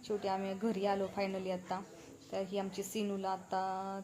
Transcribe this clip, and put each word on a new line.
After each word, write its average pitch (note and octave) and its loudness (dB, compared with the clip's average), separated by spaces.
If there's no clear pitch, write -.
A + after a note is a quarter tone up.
शेवटी G3+ 0
आम्ही G3 2
घरी G3 2
आलो G3 4
finally F#3+ 0
आत्ता. F#3 -2
तर F#3+ 0
ही G3+ 0
आमची G3 -2
सीनूला G3 0
आत्ता F#3+ 0